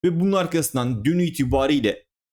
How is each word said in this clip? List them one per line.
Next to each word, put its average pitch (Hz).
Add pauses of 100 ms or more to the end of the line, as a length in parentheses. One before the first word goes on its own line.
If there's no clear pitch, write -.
Ve 170
bunun 190
arkasından 131
dün 170
itibariyle 135 (280)